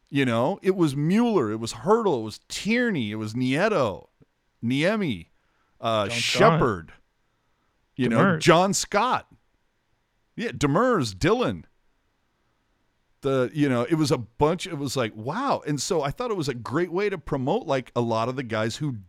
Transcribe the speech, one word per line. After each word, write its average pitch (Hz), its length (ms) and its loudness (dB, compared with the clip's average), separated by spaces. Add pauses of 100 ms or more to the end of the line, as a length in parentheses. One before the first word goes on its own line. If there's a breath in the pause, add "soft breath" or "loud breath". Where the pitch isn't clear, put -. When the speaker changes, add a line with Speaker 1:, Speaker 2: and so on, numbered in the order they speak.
(140)
Speaker 1:
You 139 120 2
know, 123 360 0
it 190 140 2
was 160 180 2
Mueller, 170 580 2
it 113 100 -4
was 117 120 -6
Hertl, 170 460 2
it 110 40 -6
was 107 160 -12 (100)
Tierney, 202 640 -2
it 110 40 -6
was 110 180 -6
Nieto, 131 760 0 (520)
Niemi, 139 680 0 (520)
uh, 110 300 0
Speaker 2:
John - 20 -6
Scott. 117 100 -4
Speaker 1:
Shepard, 117 720 2 (1040)
you 123 140 0
know, 117 80 2
Speaker 2:
Demers. 175 240 4
Speaker 1:
John 175 320 6
Scott. 214 540 -2 (1080)
Yeah, 214 160 -4
Demers, 147 640 2
Dylan. 156 480 0 (1600)
The, 135 320 0
you 143 160 2
know, 120 140 2
it 165 120 -4
was 156 160 2
a 151 60 2
bunch, 151 500 -2
it 170 100 -8
was 139 200 -6
like, 110 180 -2
wow. 156 500 -4
And 147 160 -2
so 165 200 0
I 139 100 -2
thought 247 180 -6
it 208 80 -4
was 143 120 -4
a 127 60 -2
great 151 360 -4
way 196 160 0
to 196 100 -4
promote, 147 480 -2
like, 135 300 -4
a 123 60 0
lot 117 260 0
of 131 80 -4
the 135 80 -6
guys 110 340 -4
who 139 200 -4 (120)